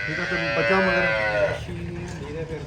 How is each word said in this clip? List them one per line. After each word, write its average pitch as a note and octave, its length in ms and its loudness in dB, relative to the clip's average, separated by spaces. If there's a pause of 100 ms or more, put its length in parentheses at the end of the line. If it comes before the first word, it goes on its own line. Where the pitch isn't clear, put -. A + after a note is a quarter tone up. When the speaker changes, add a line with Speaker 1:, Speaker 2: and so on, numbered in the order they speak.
Speaker 1:
ਠੀਕ D#3+ 140 -2
ਆ, F3+ 40 0
ਤੇ A#2 380 0
ਬੱਚਾ F#3+ 180 4
ਮਗਰ? F#3 220 4 (480)
Speaker 2:
ਵੱਛੀ D#3+ 220 -4
ਹੁੰਦੀ E3+ 340 -6 (140)
ਤੇ D3 240 -6
ਫਿਰ D#3 220 -8